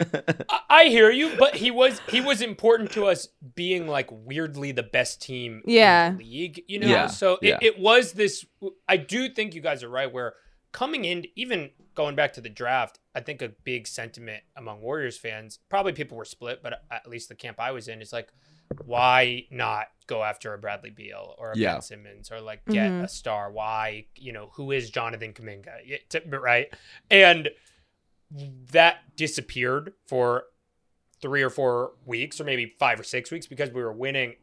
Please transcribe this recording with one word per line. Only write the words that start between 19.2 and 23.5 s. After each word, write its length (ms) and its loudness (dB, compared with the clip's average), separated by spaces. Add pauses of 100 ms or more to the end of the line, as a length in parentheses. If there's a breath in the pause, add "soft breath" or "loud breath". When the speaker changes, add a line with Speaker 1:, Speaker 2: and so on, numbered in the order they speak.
Speaker 2:
not 380 -4 (200)
go 160 -4
after 300 -6
a 40 -12
Bradley 320 -10
Beal 480 -18
or 160 -12
a 40 -4
Speaker 1:
Yeah. 160 0
Speaker 2:
Ben 100 -6
Simmons 480 -20
or, 100 -14
like, 240 -16
get 260 0
Speaker 3:
Mm-hmm. 140 -4
Speaker 2:
a 20 -12
star? 420 -8
Why, 580 -6 (100)